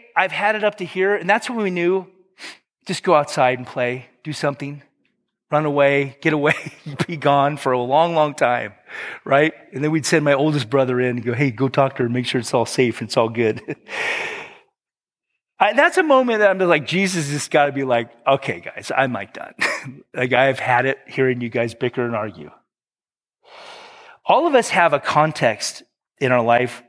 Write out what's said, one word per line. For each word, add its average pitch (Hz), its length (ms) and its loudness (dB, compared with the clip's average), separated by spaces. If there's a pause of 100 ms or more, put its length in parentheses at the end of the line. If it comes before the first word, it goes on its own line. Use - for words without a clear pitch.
(160)
"I've 180 160 0
had 202 240 0
it 214 80 -4
up 208 140 0
to 190 60 -6
here," 185 300 0
and 180 140 -4
that's 220 200 0
when 240 100 -6
we 202 120 0
knew, 180 360 0 (800)
"Just - 160 -8
go 180 120 4
outside 135 440 2
and 123 80 -12
play, 123 420 -6 (160)
do 156 80 -10
something, 143 500 -6 (680)
run 151 160 0
away, 139 560 2
get 160 100 2
away, 151 220 2 (280)
<laughs> 143 240 -8
be 170 100 -8
gone 143 420 2
for 131 140 -2
a 127 60 0
long, 147 360 2
long 151 200 2
time," 120 380 0 (520)
right? 143 280 2 (200)
And 139 120 -6
then 156 60 0
we'd 156 160 0
send 156 180 2
my 143 80 2
oldest 139 380 0
brother 127 300 0
in 123 180 0
and 110 60 -10
go, 120 100 -4
"Hey, 135 160 0
go 123 180 -2
talk 135 280 0
to 127 80 0
her, 120 40 0
make 123 180 -2
sure 131 140 -2
it's 110 140 -6
all 117 120 2
safe 123 340 0
and 110 80 -8
it's - 80 -2
all 117 120 4
good." 113 320 0 (220)
<laughs> - 40 -20 (1800)
I, 208 120 2
that's 320 240 4
a 370 40 4
moment 262 360 4
that 208 100 6
I'm 190 100 2
just 185 120 2
like, 151 160 2
Jesus 180 460 -2
has 147 160 -6
gotta 143 240 2
be 135 120 -4
like, 120 260 0 (160)
"Okay, 135 340 0
guys, - 360 -14
I'm, 131 160 0
like, 101 220 -10
done." - 240 -14
<laughs> - 60 0 (480)
Like, 127 220 -2
I've 131 240 4
had 123 260 0
it 135 220 -2
hearing 131 340 0
you 120 80 -6
guys 117 260 -4
bicker 123 300 -4
and 117 100 -4
argue. 104 360 -8 (1800)
All 262 200 4
of 302 80 0
us 240 140 4
have 170 240 4
a 143 80 0
context 151 840 0 (360)
in 127 140 2
our 123 100 4
life 120 460 2